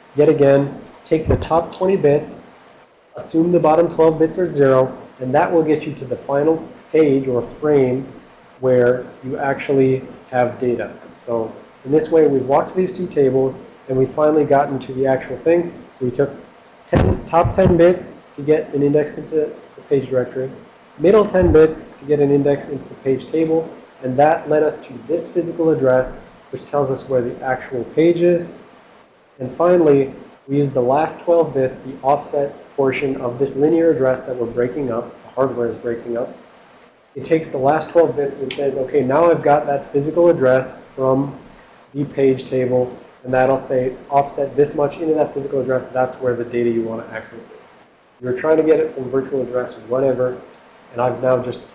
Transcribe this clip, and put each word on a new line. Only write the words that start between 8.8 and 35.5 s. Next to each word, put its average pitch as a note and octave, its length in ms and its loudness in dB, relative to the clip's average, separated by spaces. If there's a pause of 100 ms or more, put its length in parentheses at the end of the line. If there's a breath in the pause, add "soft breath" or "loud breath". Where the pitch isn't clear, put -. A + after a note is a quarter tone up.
you C3+ 140 -8
actually C3+ 640 0 (280)
have B2 300 0
data. G#2+ 320 -2 (320)
So A2+ 260 -4 (360)
in C3 40 -6
this D#3 200 2
way, D#3+ 160 4
we've C3+ 180 2
walked D3 320 0
these F#3 180 -2
two F#3 120 -6
tables, C3 480 0 (340)
and C3 80 -2
we've C3 160 0
finally D3+ 320 2
gotten C#3 360 2
to - 120 -14
the C3 140 -2
actual C3 320 -2
thing. E3+ 340 0 (260)
So C3 60 -6
we B2 60 -2
took C#3+ 200 -2 (600)
ten, G#2 360 2
top E3+ 280 2
ten F#3 240 4
bits F3 400 2 (160)
to C#3+ 80 -14
get D#3 320 0
an C#3 80 0
index D3 340 2
into D3+ 140 -14 (460)
the - 120 -20
page B2+ 220 0
directory, B2+ 400 -4 (480)
middle G3 280 4
ten F#3 240 2
bits D#3 360 4 (120)
to - 60 -20
get D3 160 0
an C#3 100 4
index C#3+ 380 2
into C#3 180 -10
the - 100 -18
page C3 340 -4
table, D#3+ 360 0 (360)
and B2+ 160 -2
that D#3 320 2
led D3+ 120 2
us D3+ 180 -2
to - 120 -20 (160)
this E3 220 -4
physical E3 400 -2
address, C3 480 2 (320)
which - 160 -14
tells C#3+ 240 -2
us B2+ 180 -8
where B2+ 140 0
the B2 200 -8
actual C3 420 -6 (100)
page E3+ 260 2
is. F3 260 2 (920)
And B2 180 -10
finally, D#3+ 560 4 (340)
we C#3 120 -2
use C#3 140 0
the B2+ 100 0
last C#3+ 380 0
twelve E3 340 2
bits, C3 260 -2
the C3 220 -14
offset C#3+ 520 -2 (220)
portion C3+ 460 -2
of B2 160 -6
this C3+ 180 -2
linear E3 340 2
address C3 340 0
that B2+ 120 -8
we're A#2+ 100 -4
breaking A#2+ 460 -4
up, - 180 -6 (120)
the - 80 -20
hardware A#2+ 380 -2